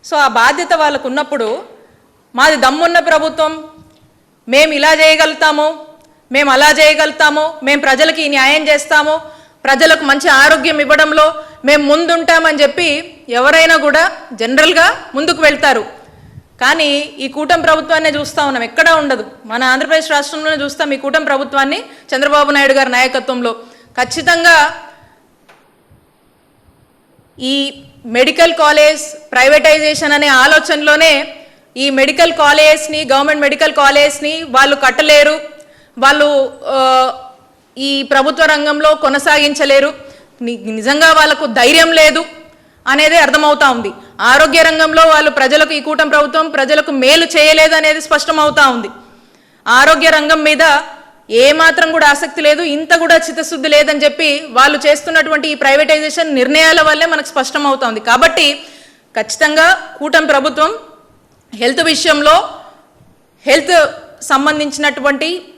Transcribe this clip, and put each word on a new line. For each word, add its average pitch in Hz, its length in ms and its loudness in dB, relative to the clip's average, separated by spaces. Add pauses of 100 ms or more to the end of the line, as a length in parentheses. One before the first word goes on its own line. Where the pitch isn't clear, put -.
(100)
So 330 60 -4
ఆ 277 120 0
బాధ్యత 269 460 0
వాళ్ళకు 294 340 -2
ఉన్నప్పుడు, 277 540 -6 (760)
"మాది 294 200 2
దమ్మున్న 311 420 0
ప్రభుత్వం, 311 640 -2 (840)
మేము 294 240 2
ఇలా 302 220 0
చేయగలుగుతాము, 311 840 0 (540)
మేము 277 180 0
అలా 285 200 4
చేయగలుగుతాము, 302 920 0
మేము 277 180 -2
ప్రజలకి 302 480 0
న్యాయం 285 400 0
చేస్తాము, 302 520 0 (440)
ప్రజలకు 311 400 2
మంచి 277 240 -2
ఆరోగ్యం 302 520 2
ఇవ్వడంలో 302 540 2 (300)
మేము 294 200 2
ముందుంటామని" 330 760 0
చెప్పి 311 680 -4
ఎవరైనా 311 480 2
కూడా 302 360 0 (200)
జనరల్గా 294 720 0 (100)
ముందుకు 320 280 -4
వెళ్తారు. 285 580 -2 (600)
కానీ 285 380 -2 (200)
ఈ 262 100 -10
కూటమి 302 340 -2
ప్రభుత్వాన్నే 320 480 0
చూస్తా 294 360 -6
ఉన్నాం, 262 160 -4
ఎక్కడా 320 320 0
ఉండదు. 269 320 -2 (200)
మన 233 180 -6
ఆంధ్రప్రదేశ్ 302 460 -2
రాష్ట్రంలోనే 302 540 -4
చూస్తాం 285 280 -6
ఈ 269 40 -4
కూటమి 277 280 -4
ప్రభుత్వాన్ని, 277 580 -4 (320)
చంద్రబాబు 285 360 0
నాయుడు 277 220 2
గారి 269 180 0
నాయకత్వంలో. 254 640 -2 (480)
ఖచ్చితంగా 330 720 0 (2750)
ఈ 277 460 -8 (220)
మెడికల్ 311 480 0
కాలేజ్ 302 480 2 (300)
ప్రైవేటైజేషన్ 302 800 2
అనే 294 140 0
ఆలోచనలోనే 302 1120 2 (400)
ఈ 269 140 -4
మెడికల్ 302 420 0
కాలేజ్ని, 302 800 0
గవర్నమెంట్ 294 280 0
మెడికల్ 294 320 -2
కాలేజ్ని 294 720 0
వాళ్ళు 277 340 0
కట్టలేరు, 294 640 2 (580)
వాళ్ళు, 277 540 0 (140)
ఆ, 262 480 0 (640)
ఈ 277 240 -4
ప్రభుత్వ 277 420 0
రంగంలో 302 500 0
కొనసాగించలేరు, 294 1000 0 (480)
ని-, 233 180 -10
నిజంగా 240 520 0
వాళ్ళకు 302 340 2
ధైర్యం 285 460 2
లేదు 311 320 2 (600)
అనేదే 302 300 0
అర్థమవుతా 294 540 2
ఉంది. 233 200 -6 (300)
ఆరోగ్య 285 420 2
రంగంలో 320 440 2
వాళ్ళు 302 240 2
ప్రజలకు, 294 420 0
ఈ 294 80 -4
కూటమి 311 300 -4
ప్రభుత్వం 302 400 0
ప్రజలకు 302 400 -2
మేలు 285 340 2
చేయలేదు 311 500 2
అనేది 311 260 0
స్పష్టమవుతా 302 680 0
ఉంది. 233 200 -4 (800)
ఆరోగ్య 294 420 4
రంగం 311 320 0
మీద 302 360 2 (520)
ఏమాత్రం 320 640 2
కూడా 320 160 2
ఆసక్తి 285 320 -2
లేదు, 302 220 0
ఇంత 311 320 -2
కూడా 330 220 2
చిత్తశుద్ధి 320 520 -4
లేదని 294 360 0
చెప్పి 294 460 -2
వాళ్ళు 269 360 2
చేస్తున్నటువంటి 311 600 0
ఈ 294 60 -4
ప్రైవేటైజేషన్ 302 800 0
నిర్ణయాల 311 460 2
వల్లే 311 260 2
మనకు 320 200 -4
స్పష్టమవుతా 269 640 -4
ఉంది. 220 120 -8
కాబట్టి 285 600 0 (580)
ఖచ్చితంగా 311 760 0
కూటమి 311 280 -2
ప్రభుత్వం 302 480 -2 (800)
హెల్త్ 240 280 -2
విషయంలో, 311 680 0 (960)
హెల్త్ 311 440 2 (320)
సంబంధించినటువంటి 294 1400 -4